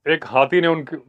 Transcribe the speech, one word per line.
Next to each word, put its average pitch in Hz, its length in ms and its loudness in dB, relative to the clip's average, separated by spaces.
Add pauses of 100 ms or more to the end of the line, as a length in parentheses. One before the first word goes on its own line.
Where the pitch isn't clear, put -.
एक 160 160 0
हाथी 139 360 2
ने 170 80 2
उनके 160 280 -4 (120)